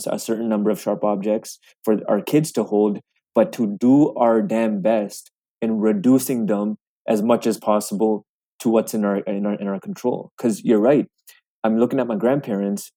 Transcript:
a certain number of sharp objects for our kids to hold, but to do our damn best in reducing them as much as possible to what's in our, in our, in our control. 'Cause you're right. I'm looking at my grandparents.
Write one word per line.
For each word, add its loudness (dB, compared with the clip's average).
a -4
certain -4
number 0
of 0
sharp -4
objects -2
for 2
our 2
kids 0
to -2
hold, 2
but 2
to -2
do 4
our 4
damn 0
best -2
in -2
reducing 2
them -2
as 0
much 2
as 0
possible -2
to -2
what's 2
in -2
our, 0
in -4
our, -2
in -6
our -4
control. -6
'Cause -2
you're 4
right. 4
I'm 2
looking 0
at -4
my -2
grandparents. -2